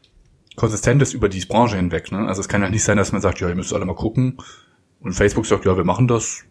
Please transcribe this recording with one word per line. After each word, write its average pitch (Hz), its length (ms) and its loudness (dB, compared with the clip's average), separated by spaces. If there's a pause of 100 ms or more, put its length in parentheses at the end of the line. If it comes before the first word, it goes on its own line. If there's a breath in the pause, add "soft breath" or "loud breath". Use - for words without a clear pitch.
(560 soft breath)
konsistent 123 460 2
ist 123 120 0
über 104 160 0
die 92 160 -6
Branche 107 300 2
hinweg, 87 380 -2
ne? 98 140 -4
Also 95 120 -4
es 98 80 -6
kann 104 140 0
ja 95 80 0
nicht 107 140 0
sein, 104 140 4
dass 98 140 2
man 98 100 -2
sagt, 92 200 0
„Ja, 92 80 -2
ihr 87 60 -2
müsst 90 180 -6
alle 90 120 -2
mal 90 80 -4
gucken.“ 127 440 -2 (640 loud breath)
Und - 100 -8
Facebook 104 340 2
sagt, - 200 0
„Ja, 95 100 4
wir 92 80 0
machen 92 240 2
das, 117 440 -2